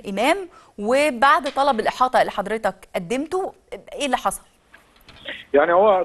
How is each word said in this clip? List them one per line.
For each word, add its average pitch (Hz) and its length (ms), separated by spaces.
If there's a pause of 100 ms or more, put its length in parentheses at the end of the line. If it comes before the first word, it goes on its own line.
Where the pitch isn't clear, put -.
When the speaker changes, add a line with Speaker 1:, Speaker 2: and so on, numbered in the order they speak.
Speaker 1:
إمام، 226 280 (420)
وبعد 269 720
طلب 269 280
الإحاطة 220 400
اللي 165 120
حضرتك 202 420 (200)
قدمته، 262 580 (400)
إيه 269 140
اللي 254 100
حصل؟ - 260 (1120)
Speaker 2:
يعني 156 180
هو 190 320